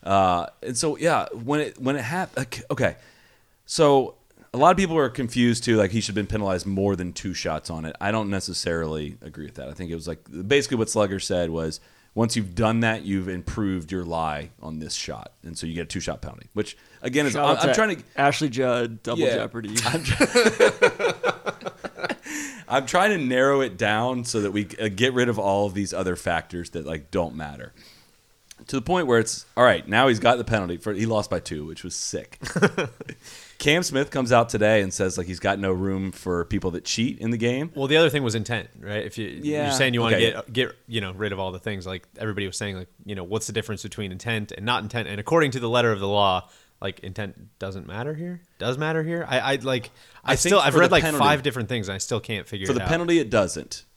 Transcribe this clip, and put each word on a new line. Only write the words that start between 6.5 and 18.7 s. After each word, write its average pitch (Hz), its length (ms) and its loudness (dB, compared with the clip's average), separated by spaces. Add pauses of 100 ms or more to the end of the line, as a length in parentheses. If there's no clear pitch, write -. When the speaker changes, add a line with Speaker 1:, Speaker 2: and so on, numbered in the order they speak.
Speaker 1:
more 98 280 2
than 90 200 -6
two - 180 -6
shots 80 380 -6
on 80 160 -8
it. 78 160 -10
I 101 80 -2
don't 107 180 -2
necessarily 82 920 -4
agree 76 240 -14
with 69 80 -16
that. 69 160 -12
I - 20 -14
think 82 180 -10
it 82 40 -6
was, 82 120 -10
like, 80 120 -8 (280)
basically 139 300 2
what 110 140 0
Slugger 98 280 0
said 90 300 -2
was, 80 320 -4 (340)
once 117 220 0
you've 95 180 -4
done 113 260 2
that, 110 260 0
you've 95 240 0
improved 92 600 -4
your 92 140 -4
lie 80 460 -4 (120)
on 80 160 -10
this 76 140 -8
shot, - 400 -10 (100)
and 82 140 -14
so - 100 -8
you 82 60 -6
get 85 100 -6
a 80 40 -6
two-shot 80 340 -6
penalty. - 320 -14
Which - 240 -4 (240)
again 139 240 0
is, 135 80 0
Speaker 2:
Shout 147 120 0
Speaker 1:
I'm, 151 120 4
Speaker 2:
out 143 60 0
Speaker 1:
I'm 165 80 2
Speaker 2:
to - 40 4
Speaker 1:
trying 214 220 2
to - 60 -16 (120)
Speaker 2:
Ashley 143 360 2
Judd, 120 520 0